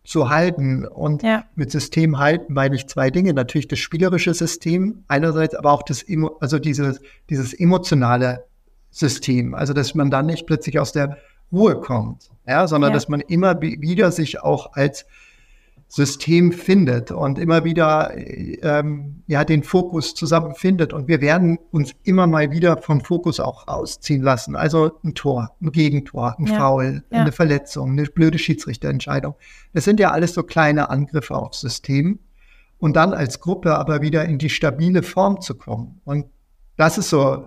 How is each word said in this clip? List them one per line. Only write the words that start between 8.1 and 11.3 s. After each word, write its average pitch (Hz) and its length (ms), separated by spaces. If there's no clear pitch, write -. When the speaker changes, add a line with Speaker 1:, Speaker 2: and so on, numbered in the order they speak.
Speaker 1:
System. 123 640
Also, 139 200
dass 139 220
man 139 140
dann 139 160
nicht 160 200
plötzlich 151 320
aus 143 140
der 143 260